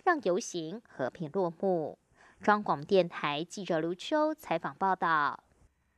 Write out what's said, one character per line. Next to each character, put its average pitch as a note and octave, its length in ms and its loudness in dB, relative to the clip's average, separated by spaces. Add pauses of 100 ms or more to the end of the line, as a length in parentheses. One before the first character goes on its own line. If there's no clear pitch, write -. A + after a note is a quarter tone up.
让 E4 180 4
游 F#3 160 4
行 F3 480 -6
和 B2+ 220 -4
平 D3+ 240 -8
落 F3+ 260 0
幕。 E3+ 400 0 (420)
中 G#3+ 120 6
央 G#3 100 2
广 F3 160 -2
播 C#3+ 60 -10
电 F3+ 240 4
台 D3+ 340 -4
记 F3+ 220 -12
者 E3+ 160 0
卢 E3 140 -2
秋 D4+ 400 0
采 - 240 -4
访 D3+ 180 -8
报 F#3+ 180 0
道。 D#3 480 0 (560)